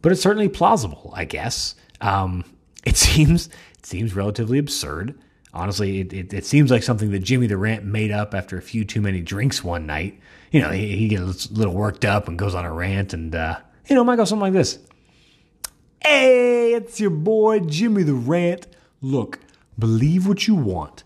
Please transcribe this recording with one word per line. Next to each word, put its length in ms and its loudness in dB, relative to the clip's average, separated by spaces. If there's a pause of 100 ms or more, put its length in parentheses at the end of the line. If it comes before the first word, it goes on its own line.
But 100 4
it's 100 0
certainly 280 2
plausible, 640 -2
I 100 -6
guess. 500 -6 (260)
Um, 440 -2 (400)
it 120 4
<laughs> 0 -
seems, 500 4 (300)
it 80 -20
seems 300 -6
relatively 420 -2
absurd. 600 -6 (340)
Honestly, 460 -4
it, 140 -6
it, 200 -10
it 120 -8
seems 260 4
like 120 4
something 280 0
that 80 -2
Jimmy 280 0
the 100 0
Rant 260 -2
made 280 -2
up 220 -4
after 240 -6
a 40 -8
few 240 -4
too 160 -4
many 200 -2
drinks 420 -4
one 220 -6
night. 340 -6 (320)
You 100 4
know, 100 -2
he, 240 -4
he 140 0
gets 380 -4
a 60 -14
little 200 0
worked 320 -2
up 220 0
and 120 -8
goes 160 -2
on 100 -6
a 80 -8
rant 400 -4
and, 220 -8
uh, 240 -4 (300)
you 60 4
know, 60 6
it 40 4
might 120 2
go 80 4
something 160 -2
like 120 0
this. 260 0 (1200)
"Hey, 680 6
it's 260 -6
your 100 2
boy, 520 2
Jimmy 420 0
the 100 2
Rant. 540 0 (340)
Look, 380 -4 (400)
believe 480 2
what 180 0
you 100 4
want 500 -4